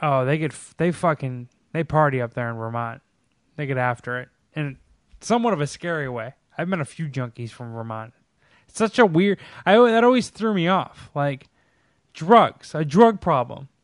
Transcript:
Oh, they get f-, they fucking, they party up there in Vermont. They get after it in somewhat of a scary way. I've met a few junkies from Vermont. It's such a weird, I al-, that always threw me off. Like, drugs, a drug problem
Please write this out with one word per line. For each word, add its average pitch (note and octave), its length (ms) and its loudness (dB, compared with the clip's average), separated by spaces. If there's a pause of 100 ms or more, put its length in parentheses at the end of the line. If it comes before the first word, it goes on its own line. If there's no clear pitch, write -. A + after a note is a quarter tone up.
Oh, C3+ 240 0
they D3 120 0
get D3+ 140 -4
f-, - 240 -20
they F3 160 0
fucking, C3 560 -4 (240)
they D#3+ 140 -4
party D3 340 2
up A#2+ 140 -6
there A#2+ 160 -4
in A#2 80 -8
Vermont. A#2 440 -8 (540)
They D3+ 100 -6
get C3+ 120 -4
after B2 420 -2
it B2 80 -12 (260)
in C#3+ 240 -6 (440)
somewhat A#3 320 0
of D3 80 -2
a C#3+ 60 0
scary D#3 420 -6
way. A#2+ 240 -8 (240)
I've E3+ 100 -4
met F#3 140 -2
a C3+ 40 -4
few E3 220 -10
junkies B2 440 -8
from A#2+ 200 -14
Vermont. A2+ 400 -10 (560)
It's - 100 -18
such A3 220 0
a A#3 60 8
weird, F#3 340 2 (260)
I F#3+ 100 6
al-, A#3+ 100 8
that A3+ 180 4
always B3 280 4
threw A3 220 -4
me E3+ 140 0
off. - 480 -2
Like, C#3+ 320 -4 (640)
drugs, F3 640 2
a D#3 80 -2
drug G3 380 4
problem C3+ 480 -2 (140)